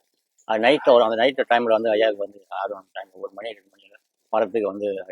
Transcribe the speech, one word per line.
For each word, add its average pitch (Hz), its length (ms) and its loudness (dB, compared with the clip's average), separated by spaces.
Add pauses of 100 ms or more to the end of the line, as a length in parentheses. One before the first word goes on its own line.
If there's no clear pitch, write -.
(480)
அது 110 180 -2
நைட்ல 139 280 4
வரும். 120 140 8
அந்த 110 140 -2
நைட்டு 131 300 0
டைம்ல 120 260 2
வந்து 113 160 -2
ஐயாவுக்கு 107 320 0
வந்து 101 140 -20 (140)
யாரும் 98 260 -8
அந்த 92 180 -20
டைம் 95 280 -16
ஒரு 95 120 -20
மணி, 110 100 -14 (100)
ரெண்டு - 160 -20
மணி - 100 -20 (480)
வரத்துக்கு 110 400 -2
வந்து 101 140 -8 (260)